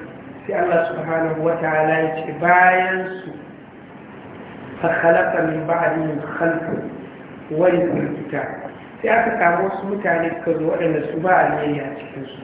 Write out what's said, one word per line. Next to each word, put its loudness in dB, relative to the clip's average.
sai -4
Allah 4
subhanahu -2
wa 2
ta'ala 2
ya 2
ce, -6
bayan 4
su, -12
"فخلف 4
من 0
بعدهم 0
خلف 0
ورثوا 4
الكتاب." -4
Sai 0
aka 4
samu 4
wasu -4
mutane 0
suka -2
zo 0
waɗanda 2
su -4
ba 2
alheri 2
a -6
cikinsu. -12